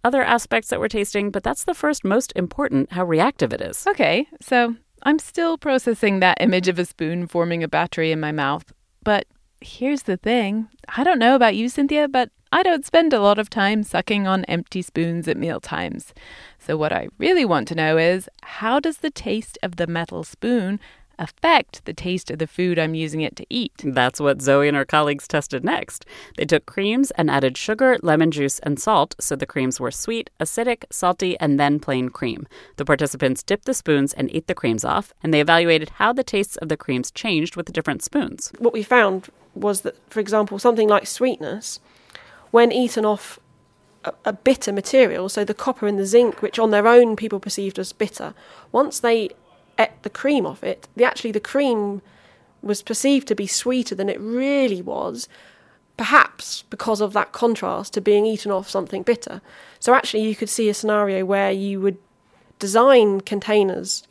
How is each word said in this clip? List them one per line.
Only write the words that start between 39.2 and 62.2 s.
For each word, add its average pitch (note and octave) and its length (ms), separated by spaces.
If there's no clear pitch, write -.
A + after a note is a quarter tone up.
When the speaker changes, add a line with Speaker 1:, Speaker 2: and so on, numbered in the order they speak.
Speaker 3:
was G3+ 280
that, - 160
for A3 120
example, G#3 360
something A3 300
like G#3 180
sweetness, A3 760
when A#3 200
eaten A#3+ 320
off G#3 360
a, - 80
a G#3+ 80
bitter A3+ 400
material, G3 560
so G#3 160
the G3+ 100
copper - 320
and G#3 140
the G3 60
zinc, A3+ 360
which - 160
on A3+ 140
their G#3 160
own A#3 300
people G#3 240
perceived G3 360
as F#3+ 140
bitter, - 420
once C4+ 300
they A3+ 300
ate - 260
the G#3+ 60
cream C4+ 360
off D#3 160
it, - 360
the, A#3+ 80
actually - 260
the G#3 80
cream G#3+ 640
was G#3 200
perceived C4+ 440
to - 80
be G3+ 140
sweeter B3 480
than G3 140
it - 100
really B3 640
was, G3 480
perhaps - 720
because G#3+ 300
of G3+ 140
that G#3 180
contrast G3+ 640
to G#3 80
being G#3 240
eaten G#3+ 260
off F#3+ 180
something F#3+ 340
bitter. A#3 380
So B3 140
actually A3 300
you A3 120
could G#3+ 140
see A3 180
a G#3 60
scenario G3+ 500
where G3 260
you G3 300
would F#3+ 180